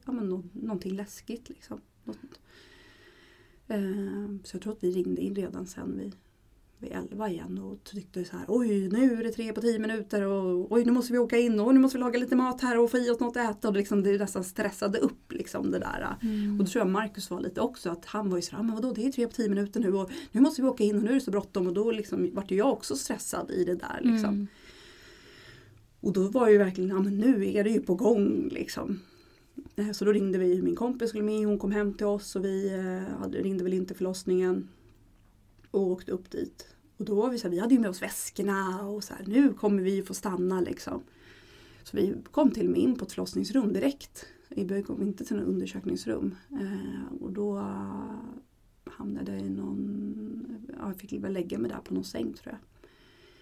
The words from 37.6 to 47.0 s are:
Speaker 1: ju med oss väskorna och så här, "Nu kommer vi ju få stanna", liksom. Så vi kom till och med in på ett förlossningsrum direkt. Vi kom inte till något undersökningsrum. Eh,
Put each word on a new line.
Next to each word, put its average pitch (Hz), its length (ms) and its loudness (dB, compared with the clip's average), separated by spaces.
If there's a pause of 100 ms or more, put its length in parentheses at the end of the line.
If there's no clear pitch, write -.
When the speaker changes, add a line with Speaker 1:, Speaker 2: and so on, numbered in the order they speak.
Speaker 1:
ju 254 60 8
med 214 100 2
oss 185 120 -6
väskorna 196 840 -2
och 202 160 -6
så - 100 -12
här, 202 140 -12
"Nu 240 260 6
kommer 202 300 2
vi 196 120 2
ju 196 80 0
få 190 100 -8
stanna", 185 480 0
liksom. 180 400 -4 (840)
Så - 140 -6
vi 190 180 2 (160)
kom 285 200 6
till 214 140 0
och 180 60 4
med 175 100 4
in 247 140 4
på 190 100 -6
ett - 60 -14
förlossningsrum 202 600 0
direkt. - 520 -2 (240)
Vi 196 340 -2
kom - 180 -6
inte 202 240 -4
till 220 100 -2
något 185 120 -2
undersökningsrum. 190 880 -4 (160)
Eh, 196 720 -8